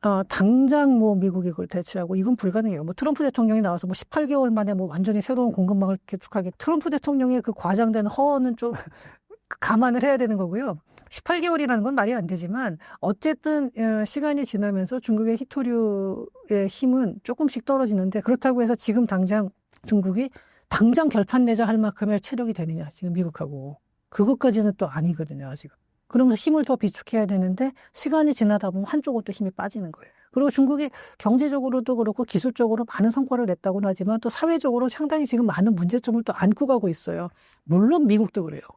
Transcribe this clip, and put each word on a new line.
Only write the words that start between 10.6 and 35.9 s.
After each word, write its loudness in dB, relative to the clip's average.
십팔 -4
개월이라는 0
건 -2
말이 0
안 -4
되지만 -6
어쨌든, -2
어, 0
시간이 -2
지나면서 -2
중국의 0
희토류의 -2
힘은 0
조금씩 -4
떨어지는데 0
그렇다고 0
해서 2
지금 0
당장 0
중국이 0
당장 4
결판 2
내자 2
할 2
만큼의 0
체력이 -6
되느냐, -6
지금 -6
미국하고. -6
그것까지는 2
또 -2
아니거든요, -4
아직은. -16
그러면서 4
힘을 0
더 0
비축해야 -2
되는데 0
시간이 2
지나다 2
보면 -4
한쪽은 -2
또 -10
힘이 -4
빠지는 -8
거예요. -20
그리고 2
중국이 2
경제적으로도 0
그렇고 -2
기술적으로 0
많은 0
성과를 0
냈다고는 -2
하지만 -2
또 -4
사회적으로 0
상당히 -2
지금 0
많은 2
문제점을 0